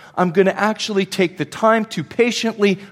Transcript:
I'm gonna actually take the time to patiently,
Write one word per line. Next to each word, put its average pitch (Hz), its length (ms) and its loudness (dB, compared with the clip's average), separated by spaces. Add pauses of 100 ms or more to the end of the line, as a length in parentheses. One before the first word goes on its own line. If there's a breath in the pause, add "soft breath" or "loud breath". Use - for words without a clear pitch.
(180 loud breath)
I'm 180 140 2
gonna 185 200 4
actually 202 540 -2
take 180 320 -2
the 147 80 -6
time 220 400 0
to 185 180 -6
patiently, 214 760 0 (120 loud breath)